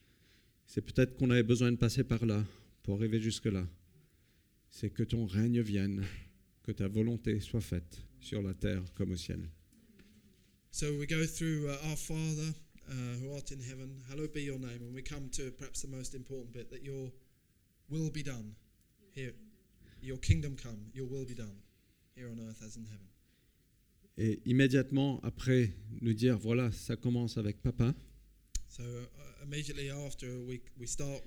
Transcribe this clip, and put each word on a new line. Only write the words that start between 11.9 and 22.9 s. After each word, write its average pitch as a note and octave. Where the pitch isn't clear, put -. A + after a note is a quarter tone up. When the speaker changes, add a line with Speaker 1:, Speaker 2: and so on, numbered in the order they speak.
Speaker 2:
Father, D#3
uh, C3+
who C3+
art C#3
in C3+
heaven, C3
hallowed D3+
be D3+
your C#3
name, A#2+
and A#2+
we C3
come C#3
to C3
perhaps C3+
the C#3
most C3
important B2+
bit, A#2
that B2+
your C3+
will D#3
be D3
done A2+
here. B2+
Your B2+
kingdom C#3+
come, A2
your C3
will C3
be A#2
done G#2+
here B2
on A#2
earth A2
as G#2+
in A2+
heaven. G#2